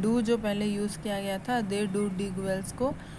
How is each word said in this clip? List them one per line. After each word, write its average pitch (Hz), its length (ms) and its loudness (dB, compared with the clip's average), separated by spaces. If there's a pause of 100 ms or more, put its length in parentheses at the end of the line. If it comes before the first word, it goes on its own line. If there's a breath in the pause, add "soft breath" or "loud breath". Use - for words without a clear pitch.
do 226 220 4
जो 233 160 4
पहले 208 280 0
यूज़ 208 320 0
किया 202 220 -2
गया 196 180 -2
था, 247 220 0
they 202 260 0
do 196 160 0 (160)
dig 190 220 -2
wells 190 320 -2
को, 269 200 0 (260 loud breath)